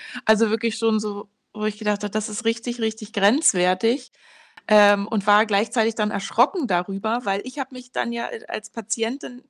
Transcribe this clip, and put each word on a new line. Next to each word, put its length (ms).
Also 260
wirklich 260
schon 220
so, 300
wo 120
ich 140
gedacht 240
habe, 80
das 180
ist 160
richtig, 360
richtig 320
grenzwertig, 1000
ähm, 400
und 200
war 180
gleichzeitig 500
dann 160
erschrocken 560
darüber, 560
weil 220
ich 140
habe 160
mich 160
dann 200
ja, 180
äh, 180
als 220
Patientin 800